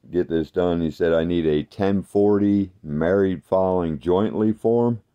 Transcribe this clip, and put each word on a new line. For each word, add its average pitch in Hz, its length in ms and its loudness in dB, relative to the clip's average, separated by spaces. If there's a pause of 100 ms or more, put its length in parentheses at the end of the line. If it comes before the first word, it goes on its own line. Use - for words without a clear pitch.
(120)
get 85 180 -2
this 80 220 -2
done. 87 300 0
He 78 100 -2
said 85 200 0
I 82 120 2
need 85 240 0
a 76 160 0
ten 98 400 -2
forty 101 680 0 (120)
married 85 600 0
filing 90 560 -2
jointly 107 540 0
form. 120 480 -2 (140)